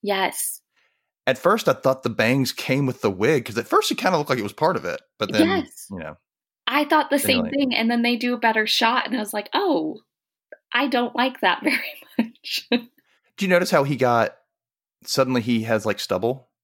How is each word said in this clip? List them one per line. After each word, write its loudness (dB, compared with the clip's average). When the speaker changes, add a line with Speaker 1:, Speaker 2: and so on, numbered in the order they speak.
Speaker 1:
Yes. -4
Speaker 2:
At 2
first, 2
I 4
thought 0
the 0
bangs 2
came -2
with -4
the 2
wig, 2
'cause -6
at -6
first 2
it -4
kinda 0
looked -2
like 0
it -4
was -6
part 0
of -6
it. -6
But -4
then, 4
Speaker 1:
Yes. -4
Speaker 2:
you -12
know. -12
Speaker 1:
I 0
thought 2
the 2
Speaker 2:
Then 0
you're 4
Speaker 1:
same 0
Speaker 2:
like -6
Speaker 1:
thing, 0
and 2
then 0
they 2
do -2
a -4
better 2
shot, 0
and -4
I -2
was -8
like, -6
"Oh, 0
I 0
don't -2
like -2
that 2
<laughs> -14
very -4
much." -6
Speaker 2:
Do -6
you 0
notice 4
how 4
he 0
got, 2
suddenly 0
he 0
has, 0
like, -2
stubble? -4